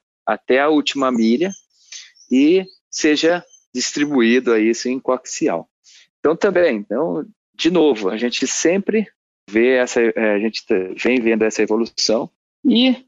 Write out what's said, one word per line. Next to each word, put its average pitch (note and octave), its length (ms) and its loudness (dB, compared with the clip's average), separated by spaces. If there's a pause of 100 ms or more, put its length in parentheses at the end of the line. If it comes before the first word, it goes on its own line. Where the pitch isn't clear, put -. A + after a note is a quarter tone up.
(240)
até B2 360 0
a C#3+ 80 2
última C#3+ 420 0
milha B2 400 0 (800)
e D#3 340 4 (240)
seja D#3+ 560 0 (300)
distribuído B2+ 800 0
aí A2 160 2
isso A#2 200 -2
em C3 120 -4
coaxial. - 680 -4 (520)
Então D#3 160 0
também, F3 400 2
então, D3 500 -6 (260)
de E3 200 -2
novo, C3+ 360 2
a G#2+ 80 -2
gente A#2+ 300 -4
sempre G3 600 -2 (420)
vê A#2 220 2
essa, B2 280 0
é, A2 340 0
a G2+ 40 0
gente A2 260 -4
t-, F#2 320 -2
vem B2 240 0
vendo A2 220 0
essa A2 180 0
evolução A2 680 -2 (340)
e, B3 440 2